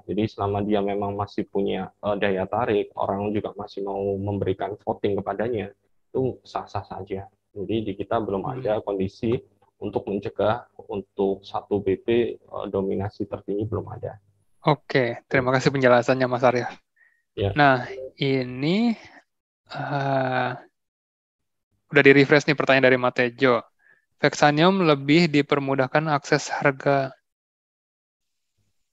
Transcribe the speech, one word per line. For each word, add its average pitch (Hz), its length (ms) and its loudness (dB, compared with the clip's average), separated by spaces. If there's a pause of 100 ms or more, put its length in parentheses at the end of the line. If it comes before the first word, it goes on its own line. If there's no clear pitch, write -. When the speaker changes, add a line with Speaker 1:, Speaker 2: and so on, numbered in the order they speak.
Speaker 1:
Jadi 104 240 -2
selama 101 320 -2
dia 101 240 0
memang 101 320 -4
masih 104 320 -6
punya, 98 400 -4 (160)
eh, 104 160 0
daya 95 240 0
tarik, 104 560 -2
orang 98 320 -2
juga 101 240 -6
masih 101 240 -12
mau 98 160 -6 (240)
memberikan 98 560 -4
voting 101 480 -4
kepadanya, 101 480 -4 (460)
itu 127 240 -4
sah-sah - 400 -8
saja. 95 480 -10 (240)
Jadi 101 220 -4 (100)
di 98 80 -4
kita 110 240 -4
belum 98 240 -4
Speaker 2:
Hmm. - 160 -8
Speaker 1:
ada 107 240 -2
kondisi 101 560 -4 (400)
untuk 107 320 -6
mencegah 104 560 -2 (240)
untuk 101 560 -4
satu 104 320 -4
B 98 240 0
P, 117 320 0
eh, - 320 -12
dominasi 98 640 -4
tertinggi 101 400 -6
belum 98 240 -6
ada. 101 240 -12 (480)
Speaker 2:
Oke, 135 640 -2
terima 131 240 2
kasih 131 160 2
penjelasannya, 127 560 4
Mas 123 160 -2
Arya. 120 240 2 (720)
Speaker 1:
Ya. 101 160 -2
Speaker 2:
Nah, 135 320 4 (320)
ini, 135 720 0 (800)
eh, 135 800 -2 (1400)
udah 143 80 8
di-refresh 139 480 6
nih 139 80 0
pertanyaan 131 320 4
dari 127 80 4
Matejo. 123 640 0 (560)
Vexanium 156 640 4
lebih 151 480 4
dipermudahkan 143 800 0
akses 147 400 0
harga. 135 640 0 (1800)